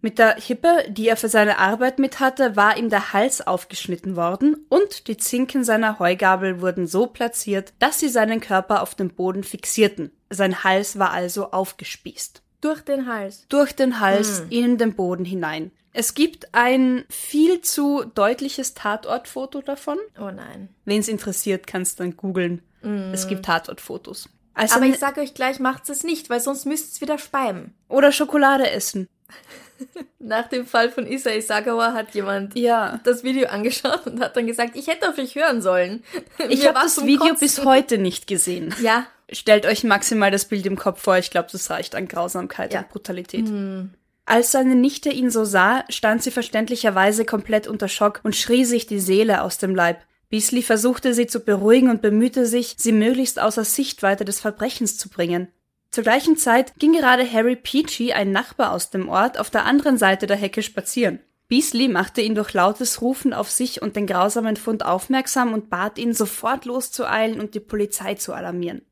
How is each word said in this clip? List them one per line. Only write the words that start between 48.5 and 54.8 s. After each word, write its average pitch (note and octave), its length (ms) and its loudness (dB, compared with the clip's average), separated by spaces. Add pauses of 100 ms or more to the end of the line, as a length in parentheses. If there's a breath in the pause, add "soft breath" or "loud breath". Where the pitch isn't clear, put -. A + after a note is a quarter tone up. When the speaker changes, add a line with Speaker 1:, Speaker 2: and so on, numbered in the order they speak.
Speaker 1:
sich A#3 200 0
die G3+ 140 -4
Seele F#3+ 420 4
aus F#3 160 -4
dem F#3+ 180 -2
Leib. E3+ 220 2 (320)
Beasley A3 320 0
versuchte, A#3+ 520 2
sie A#3 140 2
zu A#3 140 -6
beruhigen A3+ 480 6
und A3 120 2
bemühte A#3+ 440 4
sich, A#3+ 320 -2
sie A3+ 160 0
möglichst A#3+ 460 2
außer A3 260 0
Sichtweite G3+ 580 0
des G3 160 -4
Verbrechens G#3+ 580 -4